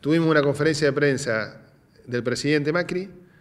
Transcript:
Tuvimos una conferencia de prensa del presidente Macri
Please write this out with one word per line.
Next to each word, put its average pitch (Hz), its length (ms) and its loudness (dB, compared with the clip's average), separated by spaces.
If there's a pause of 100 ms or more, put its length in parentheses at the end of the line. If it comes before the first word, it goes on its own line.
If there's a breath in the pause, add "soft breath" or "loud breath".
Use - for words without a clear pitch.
Tuvimos 160 280 2
una 151 140 4
conferencia 147 440 0
de 139 60 2
prensa 131 680 -2 (460)
del 120 160 -4
presidente 143 500 0
Macri 180 380 -4 (300 loud breath)